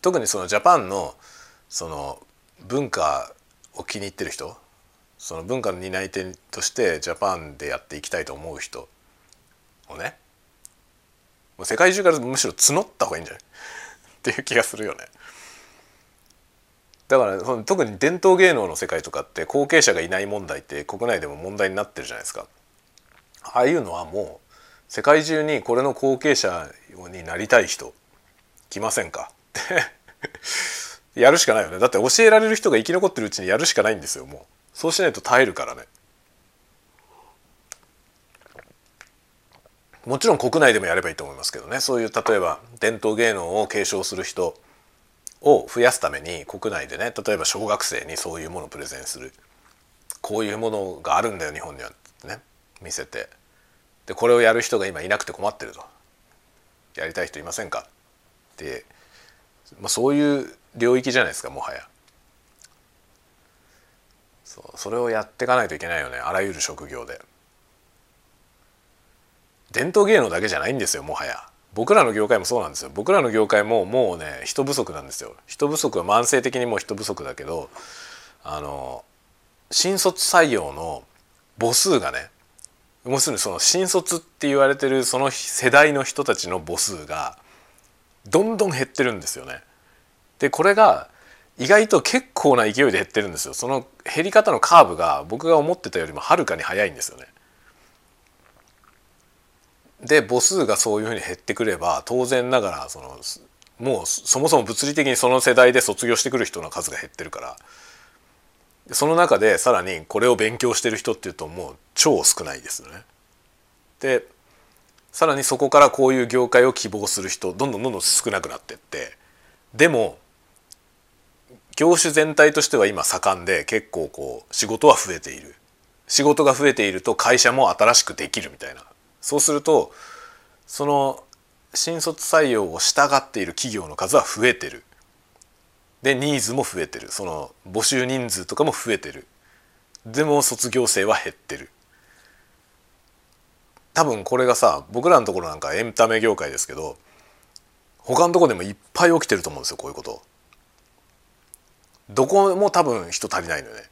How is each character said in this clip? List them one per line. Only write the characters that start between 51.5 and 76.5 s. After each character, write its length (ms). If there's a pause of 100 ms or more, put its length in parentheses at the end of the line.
日 60
本 160
に 80
は 60
っ 40 (280)
て 60
ね、 140 (400)
見 100
せ 140
て。 240 (760)
で、 80
こ 140
れ 60
を 80
や 100
る 100
人 180
が 80
今 140
い 60
な 100
く 60
て 80
困 160
っ 80
て 100
る 60
と。 140 (1120)
や 120
り 60
た 100
い 40
人 120
い 40
ま 100
せ 100
ん 60
か 180
っ 680
て、 280 (920)
ま 60
あ、 40
そ 180
う 80
い 260
う 120 (220)
領 220
域 140
じ 80
ゃ 40
な 60
い 20
で 40
す 80
か、 60
も 120
は 120
や。 140 (2500)
そ 180 (140)
う、 20
そ 140
れ 60
を 120
や 120
っ 80
て 160
か 100
な 80
い 60
と 60
い 40
け 80
な 100
い 40
よ 80
ね、 80
あ 160
ら 80
ゆ 120
る 60
職 300
業 160
で。 160 (2500)
伝 180
統 160
芸 140
能 100
だ 120
け 80
じ 60
ゃ 40
な 80
い 60
ん 40
で 80
す 120
よ、 60
も 120
は 100
や。 220 (260)
僕 220
ら 80
の 100
業 140
界 100
も 80
そ 140
う 20
な 60
ん 40
で 40
す 80
よ。 100
僕 200
ら 80
の 100
業 160
界 160
も 220
も 300
う 40
ね、 240
人 200
不 120
足 180
な 80
ん 60
で 40
す 120
よ。 120 (120)
人 220
不 80
足 200
は 80
慢 200
性 180
的 160